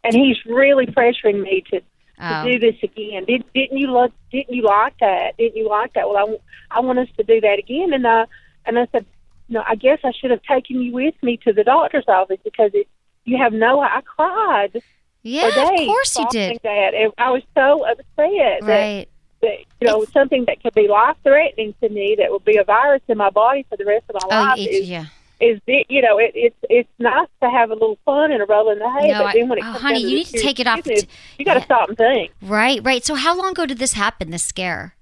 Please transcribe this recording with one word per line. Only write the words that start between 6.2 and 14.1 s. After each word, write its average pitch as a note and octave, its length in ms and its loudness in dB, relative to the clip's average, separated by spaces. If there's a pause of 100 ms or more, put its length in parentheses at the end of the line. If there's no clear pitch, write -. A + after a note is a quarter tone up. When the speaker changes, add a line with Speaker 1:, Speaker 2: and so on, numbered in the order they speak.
Speaker 1:
w-, G#3+ 180 -4 (320)
I A3+ 80 -2
want B3+ 200 -2
us B3 80 -4 (100)
to A3 60 -4
do A3 180 2
that G3+ 180 2
again." D#4 340 -4
And B3+ 140 -2
I, A3+ 180 4 (400)
and A#3 140 -2
I B3 120 0
said, A3 140 -2 (440)
"No, A3+ 160 -4
I A3+ 100 0
guess C4 280 2
I B3+ 80 -2
should B3 200 -6
have A3 120 0
taken C4 380 -2
you A#3+ 120 -6
with C4+ 280 -2
me A#3+ 240 -2
to A3 80 2
the G3+ 100 2
doctor's C#4 460 2
office F#3+ 340 2
because G#3+ 300 0
it, G3+ 140 0 (380)
you B3 120 -2
have A#3+ 160 2
no," A#3+ 280 2
I C4 200 -2
cried D#4 800 -2 (420)